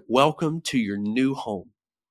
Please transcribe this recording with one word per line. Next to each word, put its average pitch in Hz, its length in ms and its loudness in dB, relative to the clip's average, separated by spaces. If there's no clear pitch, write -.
"Welcome 151 600 2
to 139 120 -2
your 101 200 -2
new 123 360 0
home," 104 380 -8